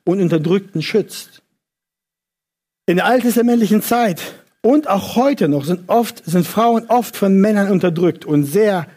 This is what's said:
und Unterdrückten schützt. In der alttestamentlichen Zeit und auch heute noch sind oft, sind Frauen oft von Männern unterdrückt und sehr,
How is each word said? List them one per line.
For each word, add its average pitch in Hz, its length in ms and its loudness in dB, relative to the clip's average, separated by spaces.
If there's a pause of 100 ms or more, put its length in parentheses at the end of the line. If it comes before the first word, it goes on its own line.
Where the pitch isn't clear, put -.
und 185 160 0
Unterdrückten 165 600 -2
schützt. - 600 -6 (1400)
In 175 100 0
der 180 100 0
alttestamentlichen 233 760 2
Zeit 233 380 -2 (420)
und 294 240 2
auch 190 300 -4
heute 254 320 0
noch 143 160 -2
sind 175 240 -4
oft, 226 360 -2
sind 175 220 0
Frauen 226 400 0
oft 233 300 -2
von 196 240 2
Männern 202 300 2
unterdrückt 175 540 0
und 147 200 0
sehr, 185 520 0